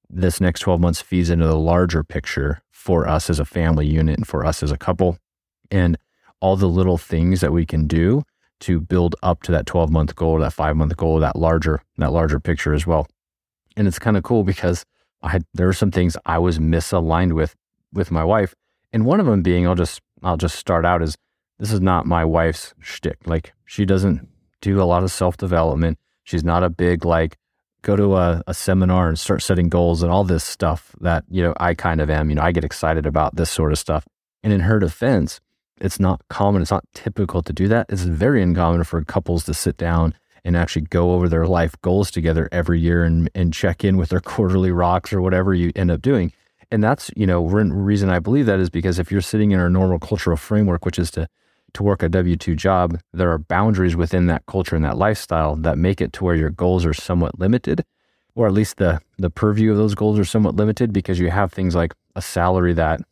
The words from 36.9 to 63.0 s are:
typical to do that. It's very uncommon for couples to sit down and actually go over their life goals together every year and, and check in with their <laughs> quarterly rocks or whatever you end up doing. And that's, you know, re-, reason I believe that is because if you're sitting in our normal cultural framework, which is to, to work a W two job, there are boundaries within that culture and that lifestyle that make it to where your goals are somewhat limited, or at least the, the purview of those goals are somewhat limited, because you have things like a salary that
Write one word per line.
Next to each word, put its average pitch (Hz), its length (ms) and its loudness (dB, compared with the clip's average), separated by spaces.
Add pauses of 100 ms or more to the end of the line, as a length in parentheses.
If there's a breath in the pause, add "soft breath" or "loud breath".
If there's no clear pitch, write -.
typical 95 480 -4
to 80 120 -8
do 92 160 0
that. 113 200 2
It's 92 140 -4
very 95 400 2
uncommon 85 400 2
for 82 200 -4
couples 85 420 -4
to 82 100 -4
sit - 220 -4
down 85 360 0 (300 soft breath)
and 87 120 0
actually 85 280 -2
go 87 300 0
over 87 160 2
their 82 180 2
life 85 340 0
goals 95 300 0
together 80 400 -2
every 85 280 0
year 85 240 2
and, 82 300 0
and 87 200 -2
check - 300 -2
in 95 120 2
with 90 140 0
their 92 100 0
<laughs> - 20 0
quarterly 92 500 0
rocks 87 400 0
or 98 100 -2
whatever 92 340 2
you 87 200 0
end 92 140 0
up 80 120 0
doing. 107 320 0 (360 soft breath)
And 107 140 0
that's, 123 320 0
you 104 100 0
know, 87 200 2
re-, 101 180 2
reason 98 460 0
I 90 100 2
believe 120 280 0
that 98 120 2
is 90 100 0
because 87 300 -2
if 87 120 -6
you're 98 100 0
sitting 107 300 0
in 92 80 2
our 87 100 2
normal 92 280 2
cultural 85 400 -2
framework, 101 480 0
which - 140 -2
is 85 120 -2
to, 82 180 -6 (440)
to 98 100 -6
work 101 180 2
a 85 60 2
W 87 300 2
two 85 180 -4
job, 90 420 0 (160)
there 87 160 0
are 82 80 0
boundaries 92 580 0
within 87 320 0
that 82 200 -2
culture 92 280 -4
and 78 100 0
that 62 120 -2
lifestyle 80 600 0
that 80 200 0
make 92 220 0
it 87 140 -4
to - 100 -8
where 90 100 2
your 78 160 0
goals 90 360 0
are 78 80 0
somewhat - 440 -2
limited, 123 460 0 (520)
or 113 120 2
at 95 60 2
least 104 240 0
the, 82 240 0 (160)
the 90 120 -2
purview 107 400 2
of 104 80 2
those 107 160 2
goals 107 240 0
are 98 80 2
somewhat 107 300 0
limited, 107 380 0
because 92 260 -2
you 87 100 0
have 92 220 0
things 92 240 -2
like 85 180 0 (220)
a 98 60 -6
salary 90 520 0
that 80 280 0 (100)